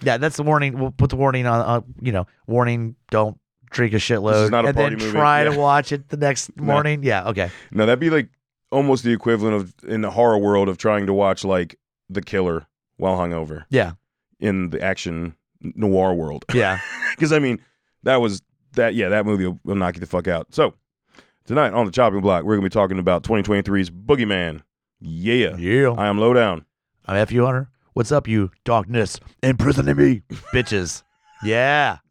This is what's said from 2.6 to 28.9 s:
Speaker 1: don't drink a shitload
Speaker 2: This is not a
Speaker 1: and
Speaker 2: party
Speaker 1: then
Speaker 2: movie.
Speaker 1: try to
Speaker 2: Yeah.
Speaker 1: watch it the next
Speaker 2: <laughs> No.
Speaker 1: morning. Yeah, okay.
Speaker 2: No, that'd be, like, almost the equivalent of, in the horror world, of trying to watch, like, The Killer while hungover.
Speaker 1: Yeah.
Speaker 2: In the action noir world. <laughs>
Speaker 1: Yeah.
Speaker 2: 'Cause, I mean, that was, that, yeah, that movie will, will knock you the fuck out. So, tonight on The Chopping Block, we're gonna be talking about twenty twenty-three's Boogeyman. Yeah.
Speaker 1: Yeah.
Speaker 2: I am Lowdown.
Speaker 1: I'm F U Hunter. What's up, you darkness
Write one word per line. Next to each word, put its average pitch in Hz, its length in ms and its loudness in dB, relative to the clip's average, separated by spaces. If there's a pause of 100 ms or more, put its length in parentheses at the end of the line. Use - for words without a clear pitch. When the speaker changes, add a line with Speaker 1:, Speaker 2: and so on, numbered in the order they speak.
Speaker 1:
don't 107 280 0 (320)
drink 117 240 0
a - 20 4
shitload 107 380 0
Speaker 2:
This 107 80 4
is 107 80 2
not 117 160 2
a - 20 2
Speaker 1:
and 139 80 0
Speaker 2:
party - 200 0
Speaker 1:
then 110 100 -6
Speaker 2:
movie. 107 120 -2
Speaker 1:
try 147 260 4
to 151 80 2
Speaker 2:
Yeah. 143 40 -2
Speaker 1:
watch 143 360 2
it 143 180 -8
the 147 80 -8
next 143 340 -2
Speaker 2:
<laughs> - 60 -20
No. 147 60 -10
Speaker 1:
morning. 147 380 0
Yeah, 101 280 0
okay. 92 200 -2 (200)
Speaker 2:
No, 107 160 2
that'd 123 140 4
be, 165 100 2
like, 151 180 0 (420)
almost 135 320 2
the 120 100 2
equivalent 110 440 0
of, 95 180 -6 (160)
in 110 120 -2
the 101 80 -4
horror 113 260 4
world, 101 320 4
of 92 80 -4
trying 104 300 0
to 98 80 0
watch, 98 280 0
like, 92 340 -2 (340)
The 95 100 -6
Killer 90 460 -4 (320)
while 92 180 0
hungover. 80 540 -6
Speaker 1:
Yeah. 107 220 0 (480)
Speaker 2:
In 95 280 -2
the - 140 -6
action 85 540 -6 (260)
noir 95 520 0
world. 76 340 -6
<laughs> - 60 -8
Speaker 1:
Yeah. 98 240 2 (400)
Speaker 2:
'Cause, 156 140 2
I 156 60 4
mean, 127 220 0 (440)
that 131 120 4
was, 110 240 0 (360)
that, 117 180 2
yeah, 104 160 0
that 104 160 2
movie 101 200 0
will, 90 160 -6
will 101 120 -4
knock 90 200 -2
you 85 60 -14
the 87 60 -10
fuck 90 200 -4
out. 85 280 -4
So, 143 180 -2 (720)
tonight 123 300 0
on 117 100 2
The 95 80 -6
Chopping 101 300 2
Block, 92 220 2
we're 107 120 0
gonna 98 80 0
be 92 60 0
talking 95 280 0
about 87 260 0
twenty 110 180 0
twenty-three's 98 480 -2
Boogeyman. 95 720 -2 (380)
Yeah. 87 560 -2
Speaker 1:
Yeah. 113 340 2
Speaker 2:
I 104 160 -2
am 101 120 0
Lowdown. 110 460 2 (400)
Speaker 1:
I'm 95 120 -4
F 104 160 0
U 120 120 2
Hunter. 131 240 -2 (240)
What's 113 180 -2
up, 147 160 0
you 107 240 0 (140)
darkness 113 560 -2 (220)